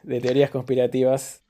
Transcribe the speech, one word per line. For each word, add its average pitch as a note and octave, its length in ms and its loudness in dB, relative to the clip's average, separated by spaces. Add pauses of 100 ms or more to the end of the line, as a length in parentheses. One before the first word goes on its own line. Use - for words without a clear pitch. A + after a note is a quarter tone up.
de B2 180 -6
teorías C3 280 2
conspirativas. B2+ 1000 -2